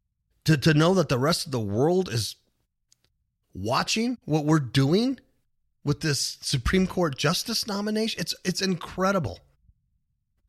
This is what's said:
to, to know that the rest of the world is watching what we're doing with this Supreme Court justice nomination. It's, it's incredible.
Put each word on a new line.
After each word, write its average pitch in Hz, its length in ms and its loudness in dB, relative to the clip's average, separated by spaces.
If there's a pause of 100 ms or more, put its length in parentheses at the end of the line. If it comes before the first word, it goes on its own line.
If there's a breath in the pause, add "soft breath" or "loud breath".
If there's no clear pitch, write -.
(460)
to, 156 120 4
to 156 160 4
know 160 220 4
that 170 140 2
the 120 100 0
rest 151 260 0
of 151 60 -12
the 127 80 -2
world 139 500 0
is 110 260 -4 (1160)
watching 175 720 -2
what 147 200 0
we're 156 140 4
doing 147 600 2 (640)
with 143 180 -2
this - 400 -2
Supreme 185 460 0
Court 170 300 -2
justice 175 500 -2
nomination. 214 520 -4
It's, - 240 -6
it's 185 180 -2
incredible. 185 800 -2 (1080)